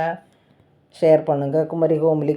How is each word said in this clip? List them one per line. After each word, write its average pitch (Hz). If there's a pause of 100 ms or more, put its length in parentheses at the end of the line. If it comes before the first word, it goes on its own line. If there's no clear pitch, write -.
(1000)
ஷேர் 156
பண்ணுங்க. 143 (120)
குமரி 160
ஹோம்லி 156